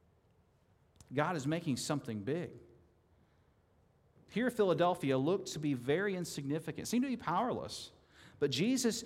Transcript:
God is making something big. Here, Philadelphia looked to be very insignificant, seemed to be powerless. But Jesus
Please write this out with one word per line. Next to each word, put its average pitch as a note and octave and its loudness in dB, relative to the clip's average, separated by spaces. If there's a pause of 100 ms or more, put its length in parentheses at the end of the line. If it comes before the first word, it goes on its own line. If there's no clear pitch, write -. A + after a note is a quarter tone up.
(1120)
God D#3 0
is C3+ -2
making D#3+ 0
something C3+ -4
big. C#3 -4 (1800)
Here, A#3+ 2
Philadelphia F3 4
looked F#3 0
to E3 -6
be D3 0
very D#3+ 0
insignificant, D#3 -6
seemed B3 2
to C#4 -2
be B3 -2
powerless. E3+ -2 (480)
But C#3+ 2
Jesus A3+ 0